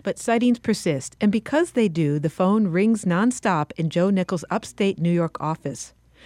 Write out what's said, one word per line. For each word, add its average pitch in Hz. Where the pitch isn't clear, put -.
But -
sightings 233
persist, 160
and 208
because 277
they 220
do, 151
the 156
phone 202
rings 208
nonstop 185
in 165
Joe 180
Nichols' 185
upstate -
New 170
York 170
office. 147